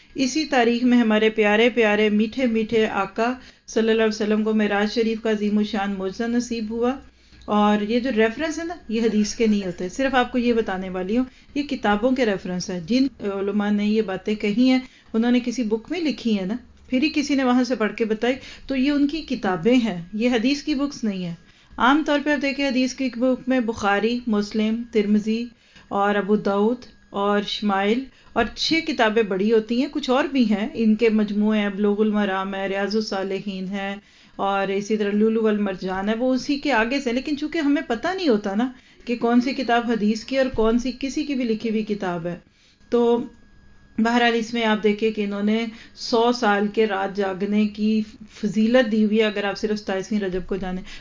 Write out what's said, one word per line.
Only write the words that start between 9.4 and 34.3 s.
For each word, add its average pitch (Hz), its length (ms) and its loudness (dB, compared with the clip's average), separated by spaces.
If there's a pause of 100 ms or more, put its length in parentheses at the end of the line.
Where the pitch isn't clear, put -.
नहीं 208 160 2
होते, 180 260 -6
सिर्फ 269 260 0
आपको 247 220 0
ये 240 160 2
बताने 190 360 -2
वाली 185 260 -4
हूँ, 254 100 2 (320)
ये 294 60 0
किताबों 233 500 0
के 254 120 0
reference 185 440 -4
है। 180 160 -8
जिन 262 240 2 (180)
उलमा 202 440 -2
ने 208 140 0
ये 214 160 2
बातें 190 340 -4
कही 214 320 2
हैं, 254 200 2 (260)
उन्होंने 240 260 2
किसी 240 240 -2
book 220 280 -4
में 349 100 -4
लिखी 247 320 -2
है 196 120 0
ना, 220 140 -4 (300)
फिर 262 140 0
ही 311 60 2
किसी 294 260 -2
ने 269 80 2
वहाँ 254 200 4
से 247 120 -2
पढ़ 214 160 0
के 226 140 -2
बताई, 220 300 0 (340)
तो 269 60 -4
ये 269 160 2
उनकी 285 300 0
किताबें 220 560 0
हैं, 180 380 -2
ये 226 140 0
हदीस 254 320 0
की 302 140 -2
books 285 280 -4
नहीं 190 200 -2
है। 170 280 -10 (280)
आम 285 240 4
तौर 294 160 2
पे 294 140 0
आप 285 60 0
देखें, 277 280 -2
हदीस 254 260 0
की 262 240 -4
बुक 254 320 0
में 254 160 0
बुखारी, 214 640 0
मुस्लिम, 214 540 0 (100)
तिरमिजी 214 540 0 (440)
और 202 240 2
अबू 202 220 2
दाऊद 208 480 0 (280)
और 202 300 0
शमाइल 208 640 0 (300)
और 233 220 0
छह - 220 0
किताबें 233 500 0
बड़ी 196 200 0
होती 226 320 2
हैं, 294 80 -2
कुछ 285 200 -4
और 269 180 2
भी 269 180 2
हैं, 208 280 0
इनके 220 360 2
मजमूए 214 480 2
हैं, 202 180 0
बुलुगुल 208 380 2
मराम 196 420 -2
है, 196 120 -4
रियाजुस 202 420 -2
सालिहीन 190 580 -6
है 196 340 -6 (380)